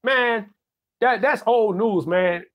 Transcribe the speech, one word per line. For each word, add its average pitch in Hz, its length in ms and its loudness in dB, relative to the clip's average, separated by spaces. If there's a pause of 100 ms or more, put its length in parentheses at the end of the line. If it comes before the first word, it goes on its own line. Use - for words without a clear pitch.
man, 233 460 0 (540)
that, 233 180 2
that's 269 260 0
old 220 300 2
news, 190 300 -2
man. 175 380 0 (100)